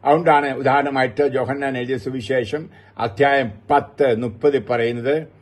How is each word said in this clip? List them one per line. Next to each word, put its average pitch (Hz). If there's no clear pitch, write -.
അതുകൊണ്ടാണ് 147
ഉദാഹരണമായിട്ട് 135
യോഹന്നാൻ 135
എഴുതിയ 123
സുവിശേഷം 131
അധ്യായം 123
പത്ത് 143
മുപ്പത് 123
പറയുന്നത് 120